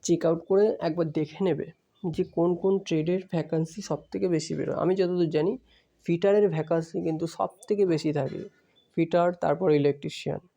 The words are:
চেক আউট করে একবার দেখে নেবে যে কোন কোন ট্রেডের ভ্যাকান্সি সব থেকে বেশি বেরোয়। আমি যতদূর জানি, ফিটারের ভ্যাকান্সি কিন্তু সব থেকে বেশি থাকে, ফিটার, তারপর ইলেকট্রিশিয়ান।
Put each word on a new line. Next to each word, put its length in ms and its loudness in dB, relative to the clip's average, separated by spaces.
চেক 200 0
আউট 220 2
করে 180 4
একবার 320 -2
দেখে 320 -4
নেবে 220 0
যে 200 -4
কোন 220 2
কোন 180 0
ট্রেডের 360 0
ভ্যাকান্সি 520 -2
সব 180 -6
থেকে 180 -2
বেশি 260 -2
বেরোয়। 260 -4
আমি 140 2
যতদূর 420 0
জানি, 160 2
ফিটারের 420 4
ভ্যাকান্সি 560 -2
কিন্তু 200 -2
সব 140 -2
থেকে 200 2
বেশি 260 0
থাকে, 300 -4
ফিটার, 320 2
তারপর 320 2
ইলেকট্রিশিয়ান। 680 0